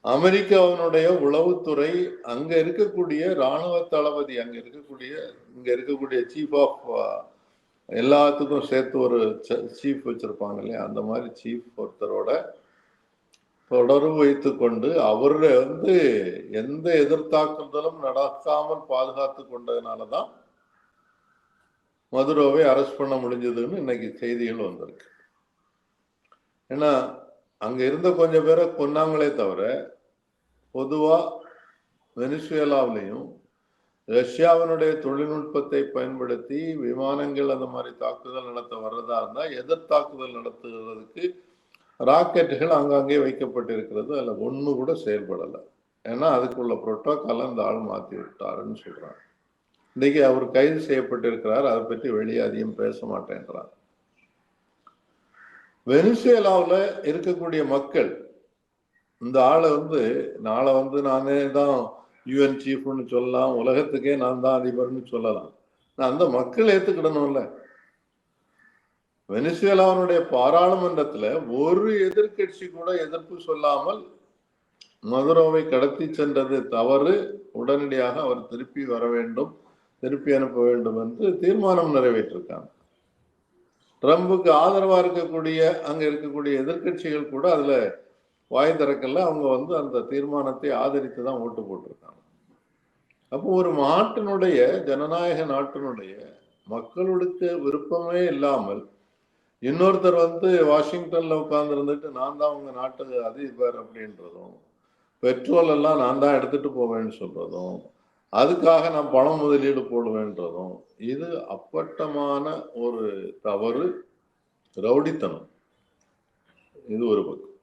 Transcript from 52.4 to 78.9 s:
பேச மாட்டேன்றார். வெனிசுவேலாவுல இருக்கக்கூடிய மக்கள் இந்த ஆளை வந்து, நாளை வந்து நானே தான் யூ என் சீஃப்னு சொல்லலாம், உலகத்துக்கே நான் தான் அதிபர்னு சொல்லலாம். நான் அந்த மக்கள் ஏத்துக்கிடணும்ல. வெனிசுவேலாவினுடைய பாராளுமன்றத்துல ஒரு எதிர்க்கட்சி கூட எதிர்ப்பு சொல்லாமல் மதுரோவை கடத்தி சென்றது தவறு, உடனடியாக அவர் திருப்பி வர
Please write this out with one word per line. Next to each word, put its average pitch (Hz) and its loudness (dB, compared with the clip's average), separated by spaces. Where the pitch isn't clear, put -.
பேச - -6
மாட்டேன்றார். - -10
வெனிசுவேலாவுல 190 4
இருக்கக்கூடிய 160 -2
மக்கள் - -2
இந்த 123 2
ஆளை 160 6
வந்து, 147 0
நாளை 120 2
வந்து 135 0
நானே 139 0
தான் 139 0
யூ 135 2
என் 135 2
சீஃப்னு 135 -6
சொல்லலாம், 127 0
உலகத்துக்கே 131 0
நான் 127 -2
தான் 131 2
அதிபர்னு 123 -4
சொல்லலாம். 113 -4
நான் 131 0
அந்த 160 2
மக்கள் 127 0
ஏத்துக்கிடணும்ல. 156 0
வெனிசுவேலாவினுடைய 180 4
பாராளுமன்றத்துல 147 2
ஒரு 196 2
எதிர்க்கட்சி 190 -2
கூட 170 -8
எதிர்ப்பு 165 -6
சொல்லாமல் 156 -2
மதுரோவை 156 4
கடத்தி 139 0
சென்றது 135 0
தவறு, 139 2
உடனடியாக 131 0
அவர் 123 -4
திருப்பி 127 -10
வர 120 -2